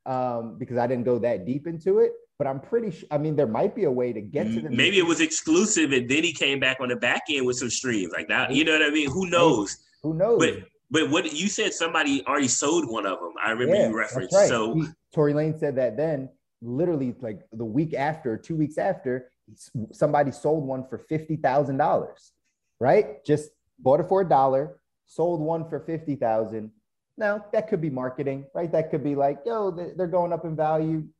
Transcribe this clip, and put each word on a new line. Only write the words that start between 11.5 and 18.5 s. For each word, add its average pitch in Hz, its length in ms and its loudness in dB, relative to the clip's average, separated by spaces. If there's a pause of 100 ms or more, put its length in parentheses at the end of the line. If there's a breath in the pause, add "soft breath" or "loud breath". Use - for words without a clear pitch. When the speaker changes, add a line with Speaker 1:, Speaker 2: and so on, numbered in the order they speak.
Speaker 2:
somebody 156 540 0
already 139 200 2
sold 147 420 0
one 110 160 -2
of 92 140 -2
'em. 85 220 -10
I 107 100 0
remember 123 240 2
Speaker 1:
Yeah, - 140 4
Speaker 2:
you 107 80 -2
referenced. 110 360 -4
Speaker 1:
that's 196 180 6
right. 120 40 2
Speaker 2:
So 110 200 0
Speaker 1:
He, 160 100 0 (280)
Tory 147 200 2
Lanez 156 260 -2
said 143 180 -2
that 120 200 0
then 143 320 -2 (320)
literally, 131 600 -2
like, 110 200 -8 (120)
the 117 120 -6
week 151 300 0
after, 135 420 -2
two - 180 -8